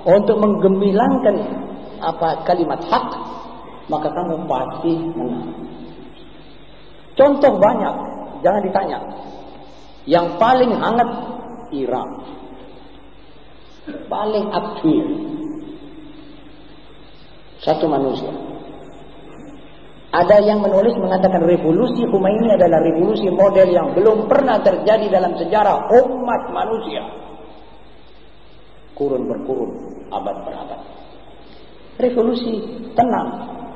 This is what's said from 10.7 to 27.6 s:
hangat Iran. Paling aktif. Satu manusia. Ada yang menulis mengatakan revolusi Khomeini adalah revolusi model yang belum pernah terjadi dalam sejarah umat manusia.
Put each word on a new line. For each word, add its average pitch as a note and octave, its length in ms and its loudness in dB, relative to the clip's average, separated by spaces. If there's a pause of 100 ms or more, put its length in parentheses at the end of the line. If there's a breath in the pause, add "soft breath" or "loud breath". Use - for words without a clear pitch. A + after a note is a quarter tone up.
hangat A3 340 0 (600)
Iran. A#2+ 380 -4 (2000)
Paling G#3 400 -2
aktif. - 520 0 (2500)
Satu D#3 240 0
manusia. C3+ 480 -2 (1800)
Ada F#3 320 6
yang G#3 160 4
menulis G3+ 400 4
mengatakan F#3 480 2
revolusi F3+ 560 2
Khomeini G3+ 560 2
adalah E3+ 240 4
revolusi F#3 480 0
model F#3 400 6
yang E3 240 0
belum G#3+ 320 4
pernah C4 320 4
terjadi G3+ 480 2
dalam F#3 320 0
sejarah F3+ 480 2
umat B3 540 4 (100)
manusia. F#3 480 -4 (1900)